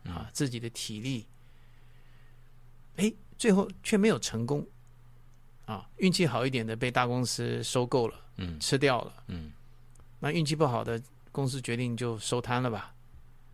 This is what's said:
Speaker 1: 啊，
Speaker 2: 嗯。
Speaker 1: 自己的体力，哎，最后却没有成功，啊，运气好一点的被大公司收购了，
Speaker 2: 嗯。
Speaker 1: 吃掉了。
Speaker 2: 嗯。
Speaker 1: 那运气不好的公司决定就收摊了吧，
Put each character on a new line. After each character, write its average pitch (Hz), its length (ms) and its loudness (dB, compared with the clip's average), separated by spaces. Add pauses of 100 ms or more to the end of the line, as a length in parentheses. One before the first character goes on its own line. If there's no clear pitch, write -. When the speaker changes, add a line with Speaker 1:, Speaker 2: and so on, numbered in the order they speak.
Speaker 1:
啊， 90 180 -8
Speaker 2:
嗯。 - 80 -12
Speaker 1:
自 143 180 0
己 117 120 -8
的 120 80 -6
体 107 320 -8
力， 123 240 -4 (1700)
哎， 208 160 2 (260)
最 233 140 4
后 190 180 6 (140)
却 214 140 2
没 202 100 6
有 180 100 6
成 113 280 -2
功， 147 200 0 (1000)
啊， 110 320 -10
运 185 120 4
气 175 160 4
好 123 200 2
一 135 40 2
点 120 160 -2
的 110 100 -4
被 123 140 -2
大 123 160 2
公 123 200 0
司 117 360 -2
收 123 240 0
购 120 220 2
了， - 80 -6 (220)
Speaker 2:
嗯。 85 240 -6
Speaker 1:
吃 - 160 0
掉 127 240 4
了。 - 260 -12
Speaker 2:
嗯。 80 240 -10 (680)
Speaker 1:
那 143 120 -2
运 165 120 2
气 147 120 0
不 156 100 4
好 117 180 2
的 117 160 -4 (320)
公 139 160 0
司 127 140 -4
决 120 160 -2
定 120 180 -2
就 117 220 -4
收 120 240 -2
摊 120 220 0
了 123 80 0
吧， 104 200 -8 (640)